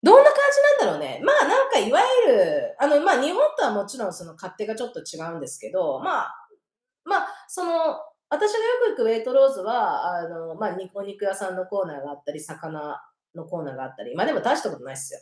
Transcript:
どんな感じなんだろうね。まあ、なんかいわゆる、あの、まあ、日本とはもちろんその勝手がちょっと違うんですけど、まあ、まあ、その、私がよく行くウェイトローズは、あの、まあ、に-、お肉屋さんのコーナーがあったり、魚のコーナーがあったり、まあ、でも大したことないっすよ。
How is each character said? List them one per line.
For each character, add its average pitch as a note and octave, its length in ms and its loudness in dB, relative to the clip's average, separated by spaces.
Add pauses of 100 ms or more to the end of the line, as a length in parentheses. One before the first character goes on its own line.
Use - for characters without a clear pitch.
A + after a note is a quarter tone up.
ど B4 180 10
ん - 20 8
な D5 80 10
感 C#5+ 80 0 (400)
じ G4+ 80 2
な E3+ 60 0
ん - 60 -4
だ - 0 -
ろ - 0 -
う - 20 -6
ね。 - 240 -8
ま C5+ 80 4 (100)
あ、 C#4+ 60 2
な C5+ 180 2
ん C5+ 40 -4
か D#4 100 4
い G#3+ 100 0
わ D#4+ 100 4 (280)
ゆ C4 40 6
る、 D3+ 460 2
あ C4+ 80 2
の、 D4 140 4
ま E4+ 180 4
あ、 - 20 0
日 D4+ 120 0
本 G#4 80 -2 (180)
と D#4+ 60 2
は A3+ 80 0
も G3+ 140 -4
ち B3+ 120 -14
ろ A3 80 -6
ん F3 60 -6
そ E3+ 120 -12
の E3 100 -16
勝 F3+ 220 -14
手 G#3 100 -8
が A3 100 -6
ち A#3+ 80 -8
ょ A#3+ 40 -10
っ B3 40 -16
と D#3+ 80 -12
違 - 180 -14 (140)
う E3 60 -10
ん - 20 -10
で B2+ 80 -10
す - 100 -14
け A2 120 -12
ど、 D#3 300 -2
ま E4+ 260 -4
あ、 - 220 -18 (560)
ま F4+ 160 0
あ、 - 80 -8 (200)
そ F4+ 160 -6
の、 E4 340 0 (300)
私 G#4 240 0
が A4+ 60 -2
よ A#4+ 360 0
く - 40 -8
行 A#3 60 0
く - 0 -
ウ - 40 2
ェ A3+ 140 0
イ - 20 -8
ト B3+ 80 -4
ロ C4+ 160 6
ー C4+ 40 2
ズ G3+ 100 -6
は、 F#3+ 540 -2
あ E3+ 120 -4
の、 E3 260 -10
ま G3+ 140 -4
あ、 - 80 -2
に-、 F#3 180 -10
お G3+ 80 -8
肉 G3+ 220 -8
屋 F#3+ 100 0
さ F#3+ 160 -6
ん F#3 60 -8
の F#3 100 -6
コ G3 160 -4
ー F3+ 40 -2
ナ D3 120 -10
ー C#3 60 -10
が C#3+ 60 -10
あ C#3+ 40 -10
っ - 100 -20
た D3 60 -6
り、 D3 100 -10
魚 D3+ 600 -12 (340)
の E3 120 -14
コ E3 160 -8
ー - 20 -8
ナ C3+ 80 -10
ー B2+ 40 -12
が C3 80 -10
あ - 40 -10
っ - 80 -18
た - 80 -14
り、 B2 100 -10
ま F3+ 100 0
あ、 - 20 0
で D#4 60 -2
も A3+ 100 -2
大 C4 140 2
し - 60 -8
た F#3+ 80 -4
こ C#3+ 60 -10
と A#2+ 80 -16
な C3+ 80 -12
い - 20 -12
っ - 20 -12
す - 180 -12
よ。 - 80 -16